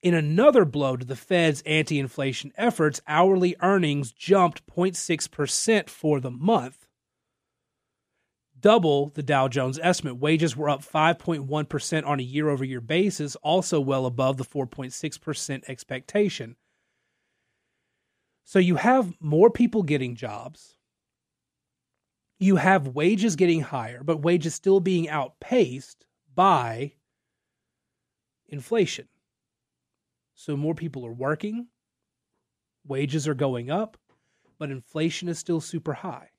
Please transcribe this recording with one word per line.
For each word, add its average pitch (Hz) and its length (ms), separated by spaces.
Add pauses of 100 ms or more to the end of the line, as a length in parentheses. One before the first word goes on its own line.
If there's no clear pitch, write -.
In 175 120
another 185 500
blow 135 320
to 127 80
the 131 100
Fed's 165 480
anti-inflation 143 920
efforts, 190 500
hourly 180 540
earnings 156 500
jumped 180 540
point 180 300
six - 320
percent - 640
for 151 280
the 127 120
month, 135 560 (1700)
double 156 500
the 151 120
Dow 135 260
Jones 131 300
estimate. 160 400
Wages 151 400
were 147 140
up 143 100
five 160 380
point 156 240
one 151 240
percent 151 400
on 143 120
a 131 40
year-over-year 131 580
basis, 151 600
also 170 360
well 131 280
above 131 300
the 131 60
four 131 220
point 127 260
six - 280
percent - 480
expectation. 131 880 (1900)
So - 140
you 180 200
have 233 420
more 160 320
people 233 320
getting 131 320
jobs. 117 640 (1600)
You 190 160
have 170 320
wages 175 480
getting 170 260
higher, 123 420
but 156 200
wages 165 320
still 190 240
being 175 280
outpaced 143 1000 (260)
by 143 600 (1500)
inflation. 170 600 (1300)
So - 240
more 151 160
people 143 320
are 117 80
working, 156 540 (1200)
wages 139 400
are 151 80
going 127 340
up, 208 260 (600)
but 147 140
inflation 156 560
is 170 100
still 165 240
super 160 320
high. - 460